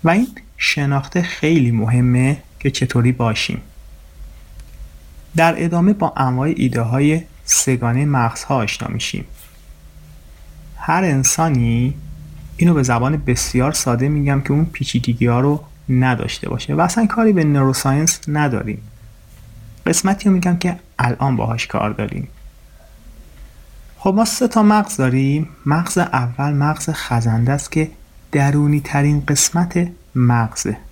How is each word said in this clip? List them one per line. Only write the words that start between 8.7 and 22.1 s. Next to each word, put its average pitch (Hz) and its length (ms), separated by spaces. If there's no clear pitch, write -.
می‌شیم. - 380
هر 170 260
انسانی، 135 920
اینو 170 160
به 143 100
زبان 123 340
بسیار 135 540
ساده 131 380
می‌گم 143 320
که 139 100
اون 151 140
پیچیدگی‌ها 120 760
رو 147 240
نداشته 127 600
باشه 143 260
و 156 60
اصلاً 180 240
کاری 220 280
به 170 100
نوروساینس 139 840
نداریم. 135 540
قسمتی 196 440
رو 190 60
می‌گم 175 220
که 175 220
الان 127 360
باهاش 113 320
کار 107 220
داریم. - 380